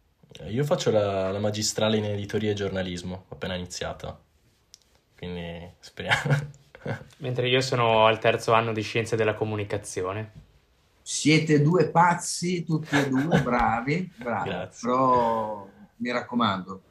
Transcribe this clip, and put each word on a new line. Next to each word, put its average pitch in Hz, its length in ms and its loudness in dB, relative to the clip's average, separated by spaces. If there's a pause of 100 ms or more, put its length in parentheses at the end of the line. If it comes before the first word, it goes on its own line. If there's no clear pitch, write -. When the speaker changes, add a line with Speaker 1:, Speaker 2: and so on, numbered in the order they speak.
(400)
Speaker 1:
Eh, - 120 -12
io 127 120 0
faccio 147 280 0
la, 98 400 2
la 101 80 -4
magistrale 107 580 0
in 107 80 0
editoria 104 460 -2
e - 20 0
giornalismo, 92 760 -6
appena 92 260 -8
iniziata, 82 640 -10 (960)
quindi 85 520 -10 (120)
speriamo. - 800 -2 (240)
<laughs> - 360 -10
Speaker 2:
Mentre 127 320 -2
io 127 100 4
sono 117 460 4
al 110 140 4
terzo 113 340 2
anno 113 180 4
di 110 100 -2
scienze 113 360 -2
della 107 160 4
comunicazione. 104 1120 -6 (540)
Speaker 3:
Siete 151 600 2
due 156 280 4
pazzi, 175 720 2
tutti 156 320 -4
e 139 140 2
due, 135 320 2
Speaker 1:
<laughs> - 20 0
Speaker 3:
bravi, 120 720 0
bravi. 104 320 -4
Speaker 1:
Grazie. - 380 -8
Speaker 3:
Però 117 840 2 (280)
mi 123 140 -6
raccomando, 104 800 -2